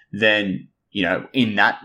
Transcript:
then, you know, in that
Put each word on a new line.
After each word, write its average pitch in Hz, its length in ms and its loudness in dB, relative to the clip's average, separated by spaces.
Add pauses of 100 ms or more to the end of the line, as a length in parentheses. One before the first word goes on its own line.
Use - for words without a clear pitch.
(120)
then, 104 560 0 (220)
you 104 140 -4
know, 87 300 -2
in 113 240 0
that 107 280 2